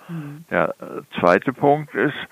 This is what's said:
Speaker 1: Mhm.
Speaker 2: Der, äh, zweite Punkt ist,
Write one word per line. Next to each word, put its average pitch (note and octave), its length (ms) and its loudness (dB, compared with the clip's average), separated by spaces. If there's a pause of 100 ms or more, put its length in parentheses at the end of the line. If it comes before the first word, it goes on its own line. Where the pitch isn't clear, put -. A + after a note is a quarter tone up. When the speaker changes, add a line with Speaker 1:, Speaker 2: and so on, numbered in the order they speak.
Speaker 1:
Mhm. D#3 420 -12
Speaker 2:
Der, F2 300 0
äh, - 400 -12
zweite F2+ 320 4
Punkt D3 420 0
ist, C3+ 200 0 (180)